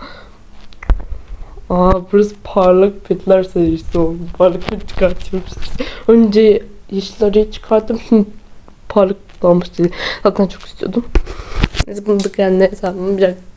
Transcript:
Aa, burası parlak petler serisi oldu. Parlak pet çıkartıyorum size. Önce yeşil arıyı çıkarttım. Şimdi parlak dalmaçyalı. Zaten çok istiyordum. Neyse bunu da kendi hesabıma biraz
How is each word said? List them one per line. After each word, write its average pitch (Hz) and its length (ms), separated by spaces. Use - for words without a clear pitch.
Aa, 180 240
burası 208 320
parlak 185 600
petler 190 380
serisi 170 540
oldu. 170 200
Parlak 180 240
pet 208 260
çıkartıyorum - 600
size. - 400
Önce 220 560
yeşil 196 340
arıyı 208 260
çıkarttım. 226 480
Şimdi 208 160
parlak 196 280
dalmaçyalı. 175 460
Zaten 196 240
çok - 180
istiyordum. - 400
Neyse 202 180
bunu 202 180
da 196 80
kendi 185 400
hesabıma 190 460
biraz 190 160